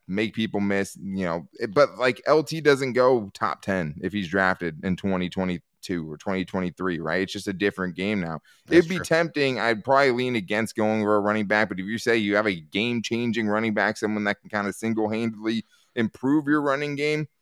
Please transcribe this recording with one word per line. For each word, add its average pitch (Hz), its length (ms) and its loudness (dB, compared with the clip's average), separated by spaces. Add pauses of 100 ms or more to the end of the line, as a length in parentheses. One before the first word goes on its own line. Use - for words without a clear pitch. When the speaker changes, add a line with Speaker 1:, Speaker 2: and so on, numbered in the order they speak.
Speaker 1:
make 104 280 -2
people 104 260 -2
miss, 98 420 0
you 95 220 -4
know, 85 300 -2
it, 113 200 -6
but, 120 240 4
like, 123 280 0
L 151 180 4
T 160 160 -4
doesn't 139 320 4
go 123 420 4
top - 280 -4
ten 87 400 -2
if 90 100 -4
he's 98 160 -4
drafted 92 560 0
in 92 140 0
twenty 90 320 -2
twenty-two 87 800 -4
or 76 60 -12
twenty 95 260 -4
twenty-three, 90 560 -4
right? 85 220 -2
It's 95 100 -4
just 104 160 -10
a 101 60 -4
different 92 420 -2
game 101 240 -2
now. 82 220 -6 (240)
Speaker 2:
That's 165 140 6
Speaker 1:
It'd 165 100 2
be 185 80 -2
Speaker 2:
true. - 80 -6
Speaker 1:
tempting. 147 560 0
I'd 113 240 0
probably 135 260 4
lean 123 240 0
against 104 400 -2
going 110 280 2
over 107 120 4
a 104 60 4
running 104 260 0
back, 107 220 2
but 95 100 -6
if 95 60 -6
you 110 120 -6
say 117 200 2
you 101 180 2
have 107 120 4
a 95 80 0
game-changing 113 920 -2
running 107 260 0
back, 104 220 0
someone 107 300 -2
that 104 160 -4
can - 80 -20
kinda 101 240 -4
single-handedly 110 920 -2 (320)
improve 135 520 0
your 151 140 2
running 143 340 -2
game 151 340 -2 (120)